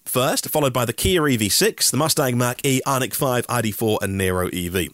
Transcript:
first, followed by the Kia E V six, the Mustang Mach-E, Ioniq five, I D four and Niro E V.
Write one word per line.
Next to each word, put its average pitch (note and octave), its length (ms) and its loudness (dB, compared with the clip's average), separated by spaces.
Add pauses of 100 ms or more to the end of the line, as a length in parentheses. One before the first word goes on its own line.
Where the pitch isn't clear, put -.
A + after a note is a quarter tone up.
first, C#3 460 -2
followed C#3+ 240 0
by B2 100 2
the A#2 80 -2
Kia F3+ 340 2
E C3+ 120 2
V G#2+ 100 2
six, - 420 2
the - 60 -2
Mustang C3+ 420 2
Mach-E, B2+ 480 0
Ioniq C3 300 -2
five, B2 320 0
I A#2+ 140 -2
D A2 100 -2
four G#2+ 300 0
and G2 180 -2
Niro F#2 320 0
E F2 160 -4
V. F2 260 -4